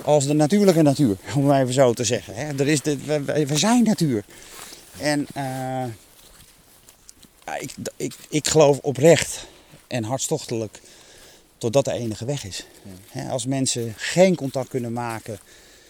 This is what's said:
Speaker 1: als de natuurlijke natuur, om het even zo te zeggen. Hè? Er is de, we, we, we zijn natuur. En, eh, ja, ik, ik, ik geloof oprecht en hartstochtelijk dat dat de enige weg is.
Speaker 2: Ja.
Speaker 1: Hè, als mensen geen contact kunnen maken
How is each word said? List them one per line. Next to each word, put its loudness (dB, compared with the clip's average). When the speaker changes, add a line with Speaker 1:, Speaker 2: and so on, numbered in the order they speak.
Speaker 1:
als 4
de 0
natuurlijke 4
natuur, 4
om 4
het 4
even -2
zo 6
te -4
zeggen. -4
Hè? -8
Er 0
is 2
de, -2
we, -4
we, -2
we -2
zijn 4
natuur. 0
En, -2
eh, -6
ja, -10
ik, -12
ik, -8
ik -2
geloof 6
oprecht 2
en -4
hartstochtelijk -6
dat -2
dat 4
de -6
enige -6
weg -8
is. -12
Speaker 2:
Ja. -18
Speaker 1:
Hè, -10
als -4
mensen -4
geen 4
contact -4
kunnen -6
maken -8